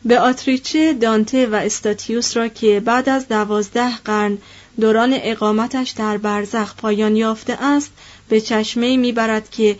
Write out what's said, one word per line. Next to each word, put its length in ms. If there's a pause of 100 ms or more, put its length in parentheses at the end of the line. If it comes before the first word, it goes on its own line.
بئاتریچه، 880
دانته 540
و 80
استاتیوس 840
را 120
که 320
بعد 280
از 200
دوازده 680
قرن 420 (420)
دوران 340
اقامتش 760
در 260
برزخ 580
پایان 420
یافته 460
است، 300 (360)
به 120
چشمه‌ای 560
می‌برد 540
که 300